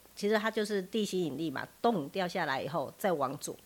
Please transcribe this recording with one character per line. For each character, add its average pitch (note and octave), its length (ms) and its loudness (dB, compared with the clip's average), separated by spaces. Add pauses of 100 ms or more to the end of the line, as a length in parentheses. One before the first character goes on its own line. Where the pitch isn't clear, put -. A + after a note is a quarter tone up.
(160)
其 G#3 120 -2
实 G#3+ 80 6
它 G#3+ 140 2
就 G#3+ 160 0
是 G3+ 160 0
地 G#3 240 0
心 F3+ 180 0
引 C#3 140 -2
力 D#3+ 140 -2
嘛， - 160 -4 (120)
咚， F#3+ 300 2
掉 F#3+ 180 -2
下 E3+ 200 -2
来 C3+ 120 0
以 G#2+ 80 -4
后 C#3 300 -2
再 F#3+ 160 2
往 C#3 240 0
左。 - 180 -8 (100)